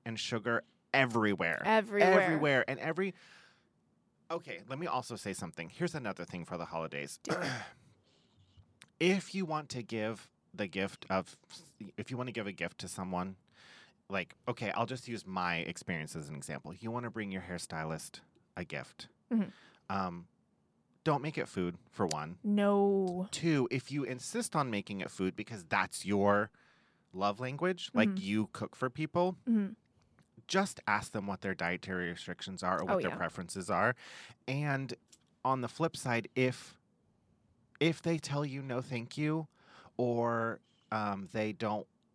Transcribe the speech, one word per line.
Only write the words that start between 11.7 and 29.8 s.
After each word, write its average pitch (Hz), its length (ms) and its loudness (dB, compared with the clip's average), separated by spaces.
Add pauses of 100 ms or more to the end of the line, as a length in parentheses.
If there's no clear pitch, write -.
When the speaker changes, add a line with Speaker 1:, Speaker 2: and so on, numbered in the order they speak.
Speaker 1:
if - 140 -8
you 127 60 -6
want 127 100 -4
to 113 60 -8
give 107 140 -4
a 101 40 -4
gift 85 280 -4
to 92 80 -8
someone, 92 480 -4 (760)
like, 95 260 -4 (120)
okay, 123 240 -2
I'll 113 140 0
just 123 220 -8
use 113 180 -6
my 90 320 0
experience 82 580 -4
as 73 140 -8
an 76 60 -8
example. 71 380 -8
You 107 180 -8
wanna 120 180 -4
bring 104 220 -6
your 95 100 -6
hairstylist 80 800 -6 (360)
a 90 80 -6
gift. - 440 -10 (260)
Speaker 2:
Mm-hmm. 214 160 2 (400)
Speaker 1:
Um, 90 380 -2 (760)
don't 147 180 4
make 151 160 -4
it - 120 -2
food, 87 280 -2 (120)
for - 180 0
one. 160 360 -2
Speaker 2:
No. 202 880 4
Speaker 1:
Two, 151 400 4
if 131 200 -4
you 143 120 0
insist 127 520 -4
on 143 140 2
making 101 320 -2
it 82 80 -4
food 92 260 0
because 104 300 -8
that's 92 400 0
your 101 440 4 (640)
love 101 260 0
language, 147 540 -2
like, 110 160 6
Speaker 2:
Mm-hmm. 95 160 -2
Speaker 1:
you 104 280 2
cook - 220 -8
for 127 140 -2
people, 175 460 0 (140)
Speaker 2:
Mm-hmm. 214 240 2 (760)